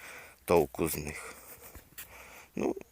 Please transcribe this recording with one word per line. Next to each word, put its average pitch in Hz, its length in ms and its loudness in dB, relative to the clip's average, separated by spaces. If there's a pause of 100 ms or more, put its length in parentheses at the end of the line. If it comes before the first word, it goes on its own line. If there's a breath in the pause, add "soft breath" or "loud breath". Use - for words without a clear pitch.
(460 loud breath)
толку 85 440 6
з 80 80 -2
них. - 380 -6 (1200 loud breath)
Ну, - 200 2 (160)